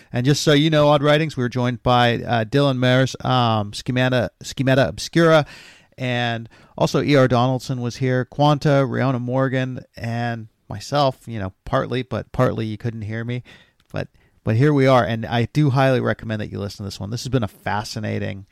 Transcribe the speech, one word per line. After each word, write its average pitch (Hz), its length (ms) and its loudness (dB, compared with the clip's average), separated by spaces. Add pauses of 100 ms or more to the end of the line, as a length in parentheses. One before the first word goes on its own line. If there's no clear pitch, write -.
(100)
and 120 140 -2
just 143 180 2
so 151 120 4
you 151 160 4
know, 151 180 4
Odd 147 140 4
Writings, 147 340 0
we 127 60 -2
were 123 80 -2
joined 123 320 -4
by, 123 400 2
uh, 113 240 0
Dylan 135 320 0
Maris, 127 440 2
um, 113 520 0
Schemata, 127 560 -2 (120)
Schemata 131 460 0
Obscura, 160 560 2 (540)
and 120 500 -4 (300)
also 151 240 0
E 147 140 2
R 131 120 6
Donaldson 127 540 0
was 120 140 -6
here, 127 280 -2
Quanta, 143 640 2
Rihanna 120 320 -2
Morgan, 127 640 -4 (100)
and 117 540 -6 (200)
myself, 135 600 -4
you 117 100 -10
know, 95 140 -6 (120)
partly, 127 380 -2
but 110 300 -8
partly 113 340 0
you 107 100 -8
couldn't 113 260 -8
hear 110 220 -8
me. 123 200 -8 (480)
But, - 160 -6 (340)
but 110 140 0
here 147 180 4
we 135 140 4
are, 127 160 6
and 113 200 -4
I 117 200 0
do 147 260 2
highly 131 300 2
recommend 110 420 -4
that 107 80 -10
you 104 80 -8
listen 101 200 -8
to 98 100 -10
this - 100 -14
one. 98 120 -10
This 117 120 -8
has 131 60 -10
been 120 160 -2
a 98 40 -6
fascinating 104 1040 -8